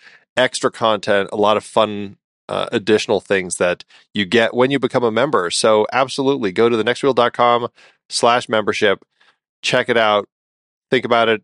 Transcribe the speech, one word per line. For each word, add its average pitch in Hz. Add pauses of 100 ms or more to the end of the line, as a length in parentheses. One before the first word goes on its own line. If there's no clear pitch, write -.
(360)
extra 127
content, 104
a 113
lot 104
of 98
fun, 104 (320)
uh, 98
additional 107
things 92
that 90 (300)
you 104
get 113
when 123
you 139
become 123
a 117
member. 113
So 107
absolutely, 131
go 113
to 120
the 110
next 120
reel 139
dot 120
com 120 (380)
slash 120
membership, 107 (580)
check 127
it 120
out. 104 (640)
Think 123
about 117
it, 110